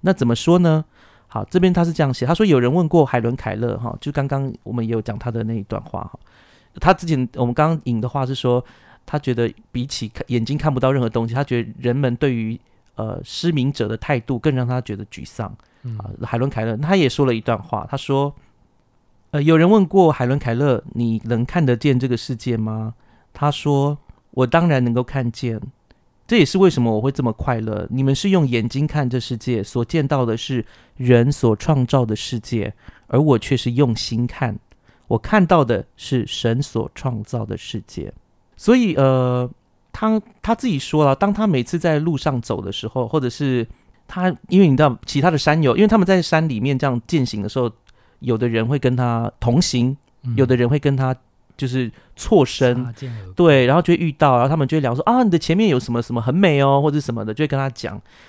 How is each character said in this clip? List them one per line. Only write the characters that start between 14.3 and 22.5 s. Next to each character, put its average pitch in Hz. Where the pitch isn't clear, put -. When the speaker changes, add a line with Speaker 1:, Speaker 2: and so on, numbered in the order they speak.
Speaker 1:
更 131
让 127
他 127
觉 107
得 101
沮 -
丧。 107
Speaker 2:
嗯。 117
Speaker 1:
啊， 101
海 -
伦 131
凯 110
勒 113
他 156
也 151
说 143
了 123
一 110
段 117
话， -
他 139
说， 139
呃， 143
有 160
人 165
问 208
过 175
海 127
伦 135
凯 117
勒 131
，“你 113
能 117
看 170
得 123
见 127
这 131
个 123
世 120
界 117